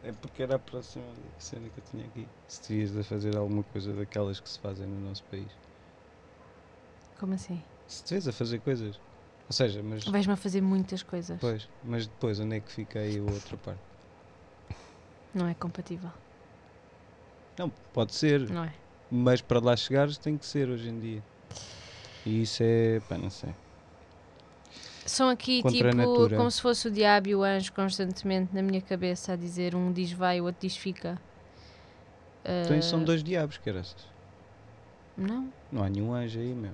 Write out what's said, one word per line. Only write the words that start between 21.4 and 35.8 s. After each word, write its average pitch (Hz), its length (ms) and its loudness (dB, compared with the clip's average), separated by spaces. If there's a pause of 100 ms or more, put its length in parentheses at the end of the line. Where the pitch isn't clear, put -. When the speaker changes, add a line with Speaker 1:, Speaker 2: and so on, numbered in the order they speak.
Speaker 1:
E 110 180 2
isso 110 200 0
é, 113 440 6
pá, - 100 -4
não 90 120 -4
sei. - 240 -8 (1500)
Speaker 2:
São - 220 4
aqui, 254 360 4
Speaker 1:
Contra 247 260 6
a - 20 6
Speaker 2:
tipo, 240 60 6 (100)
Speaker 1:
natura. 240 300 6
Speaker 2:
como 240 140 4
se - 100 -2
fosse 240 260 2
o 220 40 -2
diabo 208 360 6
e 202 80 4
o 196 80 4
anjo 196 300 2
constantemente 190 800 0
na 190 80 0
minha 190 200 2
cabeça 180 520 -2
a - 20 0
dizer 175 400 -2
um 180 160 2
diz 175 200 0
vai, 180 280 2
o 175 60 0
outro 175 160 -4
diz 185 160 -4
fica. 180 420 -6 (1300)
Speaker 1:
Então 170 320 2
isso 160 140 2
são 165 100 2
Speaker 2:
Ah, - 20 2
Speaker 1:
dois 160 200 4
diabos, 160 340 -2
caraças. - 500 -8 (1080)
Speaker 2:
Não. 240 340 -4 (200)
Speaker 1:
Não 113 120 -2